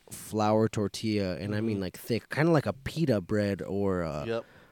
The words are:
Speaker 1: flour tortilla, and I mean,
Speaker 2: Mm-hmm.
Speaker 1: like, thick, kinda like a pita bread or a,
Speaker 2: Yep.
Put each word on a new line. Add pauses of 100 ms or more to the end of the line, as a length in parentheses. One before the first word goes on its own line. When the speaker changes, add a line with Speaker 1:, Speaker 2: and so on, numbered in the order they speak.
Speaker 1:
flour
tortilla,
and
I
mean,
Speaker 2:
Mm-hmm.
Speaker 1:
like,
thick,
kinda
like
a
pita
bread
or
a,
Speaker 2:
Yep. (260)